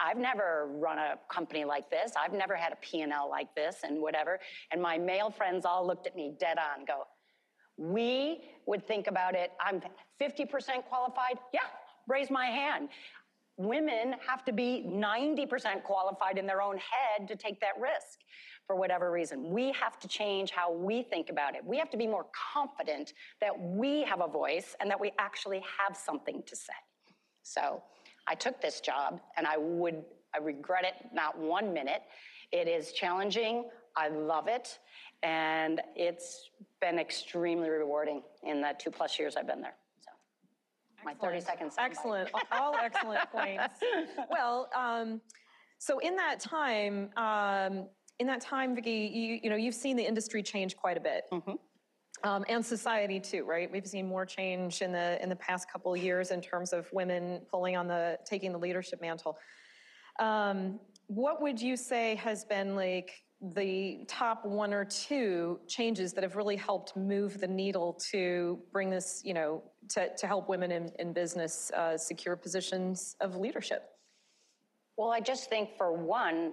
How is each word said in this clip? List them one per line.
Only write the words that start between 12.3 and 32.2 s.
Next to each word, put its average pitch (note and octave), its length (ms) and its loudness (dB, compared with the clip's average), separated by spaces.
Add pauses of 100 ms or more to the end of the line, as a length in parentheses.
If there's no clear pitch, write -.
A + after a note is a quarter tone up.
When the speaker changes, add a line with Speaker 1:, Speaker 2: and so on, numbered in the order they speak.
Speaker 1:
my B3+ 160 2
hand." A#3+ 420 0 (680)
Women A#3+ 600 2 (120)
have B3+ 200 -2
to B3 40 2
be B3 300 0
ninety A3+ 640 0
percent A3 380 -2
qualified G3 540 2
in G3 80 0
their G3 220 2
own G3 100 -2 (140)
head G#3+ 360 2
to - 80 -6
take G3 240 -6
that G3 200 2
risk - 360 -2 (500)
for G3 100 2
whatever F3+ 360 4
reason. D#3+ 380 0
We B3+ 220 2
have - 280 -2
to G3 80 -14
change G3 420 0
how F3 220 2
we G3 300 0
think - 260 -2
about C#3+ 260 0
it. C3 100 -8
We G#3+ 140 -2
have D#4+ 120 0
to A3+ 80 -2
be A3+ 80 2
more G3+ 200 0 (280)
confident D3+ 580 -2 (300)
that G3+ 180 4
we A#3 440 2
have F3+ 180 2
a E3+ 40 4
voice D3+ 540 0
and G3+ 100 0
that G3 80 2
we G3+ 200 0
actually G3 440 -2 (160)
have G3 160 2 (140)
something D3 380 -4
to - 100 -14
say. - 240 -10 (640)
So - 400 -2 (440)
I E3 80 0
took - 280 -2
this D#3 180 -2
job, C#3+ 400 0 (160)
and D#3+ 100 2
I D#3 120 2
would, E3 440 0 (320)
I D#3 40 -2
regret D#3 460 0
it F#3 100 0 (180)
not D#3+ 260 0
one F3 360 0
minute. D3 280 0 (500)